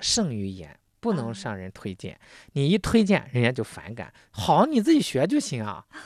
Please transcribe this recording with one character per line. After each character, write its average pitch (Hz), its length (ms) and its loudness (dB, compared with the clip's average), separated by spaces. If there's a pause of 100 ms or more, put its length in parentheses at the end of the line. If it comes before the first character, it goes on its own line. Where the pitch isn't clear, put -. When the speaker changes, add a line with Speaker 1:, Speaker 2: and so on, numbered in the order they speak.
Speaker 1:
胜 185 320 -2
于 101 140 -4
言， 92 320 -12 (220)
不 226 140 -2
能 117 180 -4
上 110 240 -8
人 92 160 -12
推 95 220 -10
荐。 - 200 -12
Speaker 2:
啊。 - 60 -20 (320)
Speaker 1:
你 139 160 0
一 196 80 4
推 220 260 4
荐， 190 300 2
人 123 100 2
家 117 80 4
就 123 140 -4
反 - 300 -14
感。 107 180 -14 (180)
好， 151 360 4
你 285 160 2
自 302 100 4
己 302 80 6
学 139 260 0
就 277 140 0
行 117 240 -4
啊， 101 180 -10 (240)